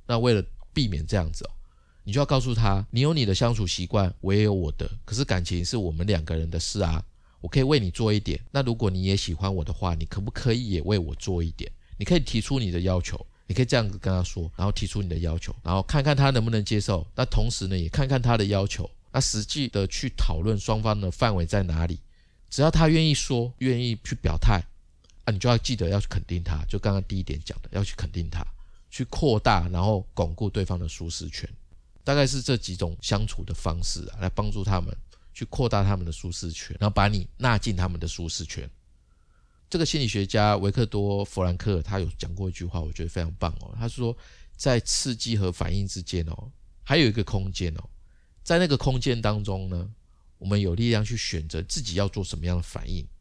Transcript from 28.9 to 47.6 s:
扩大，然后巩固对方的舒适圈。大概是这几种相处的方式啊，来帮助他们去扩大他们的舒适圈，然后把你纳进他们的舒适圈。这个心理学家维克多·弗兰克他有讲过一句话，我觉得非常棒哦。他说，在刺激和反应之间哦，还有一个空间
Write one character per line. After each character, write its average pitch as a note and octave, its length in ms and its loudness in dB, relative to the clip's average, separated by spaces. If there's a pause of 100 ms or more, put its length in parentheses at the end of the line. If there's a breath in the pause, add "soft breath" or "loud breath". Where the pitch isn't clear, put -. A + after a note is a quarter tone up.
扩 A#2+ 340 2
大， F#2+ 300 4
然 F2+ 160 0
后 G2+ 300 2
巩 E2 200 0
固 G#2 140 -4
对 F#2+ 160 -2
方 F2 140 -2
的 E2+ 100 -4
舒 E2 220 -8
适 E2 180 -8
圈。 - 200 -10 (540)
大 C#3 120 0
概 C#3+ 120 4
是 C3+ 140 0
这 B2 160 2
几 - 180 -6
种 E2+ 280 -4
相 G#2+ 240 2
处 - 180 -6
的 - 80 -6
方 E2 320 -2
式 - 260 -4
啊， - 100 -12
来 F#2 100 0
帮 G2+ 200 0
助 G2+ 140 -4
他 F#2+ 160 2
们 F2 160 -6 (380 soft breath)
去 - 100 -10
扩 B2 240 -2
大 G2+ 160 2
他 G2 120 4
们 F2+ 100 -4
的 E2+ 40 -4
舒 F2 220 -8
适 F2 180 -8
圈， - 300 -10
然 G2+ 80 4
后 G2+ 60 0
把 G2+ 140 4
你 G#2 180 0 (100)
纳 A#2+ 220 2
进 G#2+ 180 0
他 F2+ 120 2
们 E2+ 120 -4
的 E2 80 -2
舒 E2 200 -6
适 - 160 -6
圈。 - 240 -10 (1000)
这 F3 100 -2
个 D#3+ 80 4
心 D3+ 140 0
理 B2 80 0
学 G2+ 180 0
家 G#2 300 4
维 G2 120 0
克 A#2 160 2
多· G2+ 400 -2
弗 F#2+ 200 -2
兰 F2+ 120 0
克 F#2+ 240 0
他 G2 200 -2
有 E2+ 80 -2 (100)
讲 E2+ 160 -6
过 F#2+ 140 -4
一 F2+ 40 -4
句 - 120 -8
话， F2 160 -4
我 D#2+ 120 -4
觉 E2 120 -6
得 E2+ 40 -6
非 F2 140 -4
常 E2 160 -4
棒 E2 220 -2
哦。 - 180 -14
他 A#2 80 -4
说， A#2 300 -4 (400 loud breath)
在 B2 240 2
刺 - 340 -2
激 A2+ 220 -2
和 F#2+ 160 0
反 F2 200 -4
应 G2+ 140 0
之 F#2+ 160 -6
间 E2+ 240 -4
哦， E2 240 -10 (320)
还 C#3 140 2
有 D#3+ 100 6
一 G#2+ 60 4
个 G#2+ 100 -2
空 F#2+ 300 -2
间 F2 240 -2